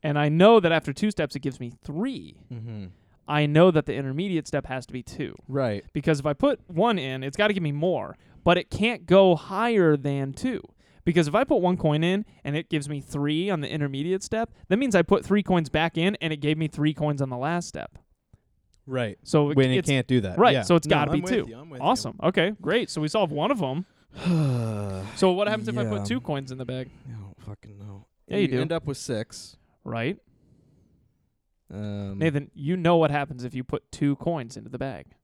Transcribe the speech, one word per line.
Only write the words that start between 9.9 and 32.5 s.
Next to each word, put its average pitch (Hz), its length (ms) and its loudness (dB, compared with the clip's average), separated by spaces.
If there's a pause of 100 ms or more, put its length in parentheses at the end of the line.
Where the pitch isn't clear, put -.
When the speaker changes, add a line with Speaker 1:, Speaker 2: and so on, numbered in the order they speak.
Speaker 1:
than 139 380 -4
two. 247 280 -4 (440)
Because 170 240 4
if 147 60 -2
I 254 100 4
put 247 160 2
one 180 160 2
coin 151 260 0
in 190 220 0 (180)
and 143 140 -4
it 165 120 -8
gives 143 200 -4
me 147 100 -8
three 151 500 -2
on 165 120 -2
the - 100 -8
intermediate 147 520 -4
step, 226 280 -6 (160)
that 190 100 2
means 254 160 0
I 175 100 6
put - 220 2
three 202 160 2
coins 170 280 0
back 160 280 0
in 175 240 0
and 156 120 -4
it 147 40 -6
gave 147 200 0
me 160 100 -2
three 151 260 0
coins 147 280 -2
on 135 80 -2
the 123 80 -8
last 170 320 -4
step. - 280 -14 (880)
Speaker 2:
Right. 123 380 -4
Speaker 1:
So 147 280 2
it, 143 60 2
Speaker 2:
When 131 140 6
it 127 60 2
Speaker 1:
it's 170 120 0
Speaker 2:
can't 131 180 2
do 127 140 4
that. 92 160 -4
Speaker 1:
Right, 226 160 8
Speaker 2:
Yeah. 123 100 2
Speaker 1:
so 170 120 4
it's 160 120 2
Speaker 2:
No, 160 100 4
Speaker 1:
gotta 147 140 0
Speaker 2:
I'm - 60 2
Speaker 1:
be 147 40 0
Speaker 2:
with - 100 -4
Speaker 1:
two. 240 160 0
Speaker 2:
you, 113 100 -14
I'm 156 120 -20
with 131 100 -16
you. 131 60 -6
Speaker 1:
Awesome. 220 360 0
Okay, 185 300 2 (100)
great. 190 280 -2
So 160 120 -6
we 151 60 -2
solved 180 240 0
one 160 200 -2
of 226 120 -2
'em. 139 220 -4 (300)
Speaker 2:
<sighs> 113 1000 -2
Speaker 1:
So 185 160 4
what 202 160 0
happens 220 220 -4
if - 80 -4
I - 80 -2
put 208 140 -4
Speaker 2:
Yeah. 202 40 -6
Speaker 1:
two 233 180 -4
coins 135 300 -6
in 127 60 -12
the 131 80 -10
bag? 127 240 -10 (180)
Speaker 2:
I 123 40 -14 (100)
don't 98 200 -20
fucking 104 380 -18
know. 101 260 -18 (220)
Speaker 1:
Yeah, - 100 -8
Speaker 2:
You 202 60 2
Speaker 1:
you 156 60 2
do. 127 120 0
Speaker 2:
end 135 120 -4
up 165 120 -6
with 139 120 -6
six. - 580 -10 (300)
Speaker 1:
Right. 117 320 -6 (1500)
Speaker 2:
Um, 101 480 -8
Speaker 1:
Nathan, 143 340 -2